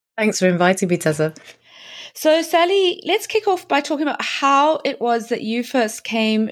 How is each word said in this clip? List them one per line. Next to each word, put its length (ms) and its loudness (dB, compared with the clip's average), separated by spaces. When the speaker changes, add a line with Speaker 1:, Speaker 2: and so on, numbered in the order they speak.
Speaker 1:
Thanks 240 -2
for 80 4
inviting 400 2
me, 80 0
Tessa. 360 -2
Speaker 2:
So, 300 2
Sally, 640 2
let's 220 -2
kick 180 -2
off 220 0
by 120 0
talking 220 -4
about 180 -2
how 640 2
it 160 -4
was 280 0
that 140 -4
you 200 -2
first 400 -2
came 500 0